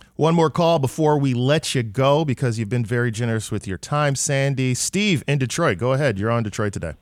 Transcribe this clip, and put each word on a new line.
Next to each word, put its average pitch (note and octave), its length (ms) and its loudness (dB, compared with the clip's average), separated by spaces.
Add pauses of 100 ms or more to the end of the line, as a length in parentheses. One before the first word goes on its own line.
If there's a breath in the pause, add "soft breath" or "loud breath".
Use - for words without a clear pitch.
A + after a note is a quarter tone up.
(160 loud breath)
One D#3 180 2
more E3 160 4
call E3 300 2
before D3+ 400 2
we C3+ 160 2
let C#3 400 0
you B2 80 0
go, C3+ 420 2
because B2 320 -2
you've A2 120 -4
been A#2+ 140 0
very A#2+ 280 -2
generous A2+ 400 -4
with G#2 160 -6
your F#2 100 -4
time, D3 380 -2
Sandy. C3+ 580 0
Steve F#3+ 540 0
in C#3+ 100 0
Detroit, C3 400 0
go B2 160 0
ahead. C3 240 0
You're G#2+ 140 0
on A#2 120 0
Detroit G#2 300 -2
Today. E2 280 -8